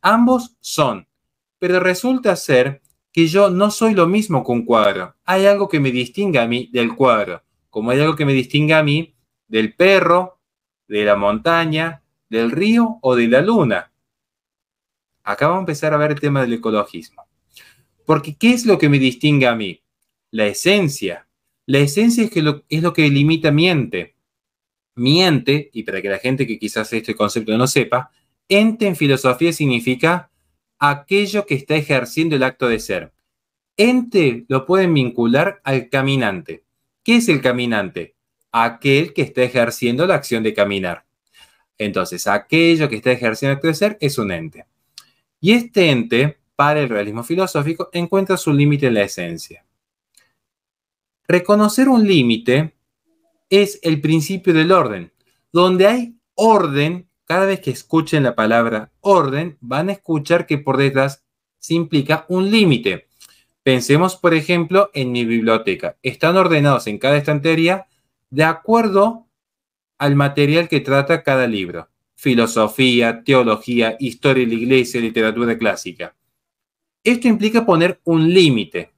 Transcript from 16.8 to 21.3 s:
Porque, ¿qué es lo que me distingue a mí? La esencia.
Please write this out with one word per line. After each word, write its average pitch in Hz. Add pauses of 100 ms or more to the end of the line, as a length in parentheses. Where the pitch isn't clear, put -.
Porque, 151
¿qué 233
es 240
lo 196
que 147
me 143
distingue 131
a 117
mí? 98 (480)
La 110
esencia. 139 (380)